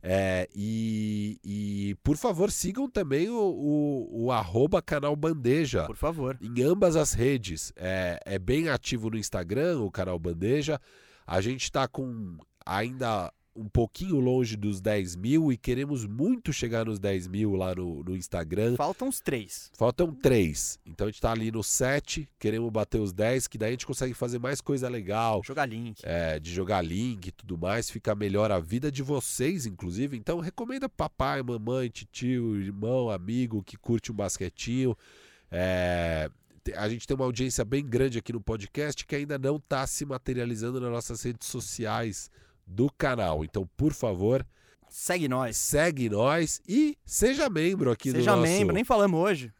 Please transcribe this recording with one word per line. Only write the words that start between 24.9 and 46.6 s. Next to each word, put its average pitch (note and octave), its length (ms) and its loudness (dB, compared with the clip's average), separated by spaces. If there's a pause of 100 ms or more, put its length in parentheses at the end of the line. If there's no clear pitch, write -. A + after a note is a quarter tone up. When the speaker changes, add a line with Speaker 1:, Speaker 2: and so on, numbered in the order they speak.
Speaker 2:
Jogar C#3+ 220 -2
link. A2+ 380 -8
Speaker 1:
É, E2 360 0
de D#2+ 140 -10
jogar F#2 280 0
link F#2+ 460 -4
e F#2 40 -10
tudo F#2 260 -8
mais, G2 320 -2
fica A2 240 -2
melhor G#2 380 2
a F#2+ 80 4
vida A#2+ 320 -2
de C#3 100 -6
vocês, C#3 640 -2
inclusive. G#2+ 520 -4
Então D#3 240 -2
recomenda A#3+ 480 -6
papai, C#3+ 520 -2
mamãe, A#2+ 480 -2
titio, A#2 680 -2
irmão, G#2+ 500 0
amigo G#2+ 540 -2
que - 140 -16
curte A#2 340 -2
um A2 40 -6
basquetinho. A2 840 -2 (520)
É, F2 800 0 (340)
te-, - 100 -6
a G#2 160 -2
gente A#2 180 -6
tem C3+ 80 0
uma C3 100 0
audiência B2+ 380 0
bem C#3 220 -2
grande B2 320 2
aqui A2+ 160 -6
no A2+ 80 -4
podcast A2+ 640 -4
que - 100 -6
ainda D3 220 -4
não C3+ 220 0
tá C#3 280 -2
se - 180 -4
materializando B2 760 -2
nas B2 100 -2
nossas A#2 320 -4
redes A#2+ 240 -6
sociais A2+ 840 -4 (380)
do A2 300 2
canal. F#2+ 480 2
Então, F#2+ 320 -4
por D3+ 160 4
favor, A2 520 2 (440)
Speaker 2:
Segue B3+ 380 -2
nós. B2+ 280 0
Speaker 1:
segue D3 540 2
nós C#3 580 2